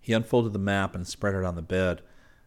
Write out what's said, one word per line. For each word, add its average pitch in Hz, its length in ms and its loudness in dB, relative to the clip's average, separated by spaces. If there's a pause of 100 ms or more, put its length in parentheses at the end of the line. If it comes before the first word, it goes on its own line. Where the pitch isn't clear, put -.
He 113 140 -2
unfolded 113 400 2
the 104 40 -2
map 98 380 0
and 90 100 -6
spread 101 280 -2
it 95 100 0
on 87 100 -2
the 85 80 -8
bed. 90 400 0 (440)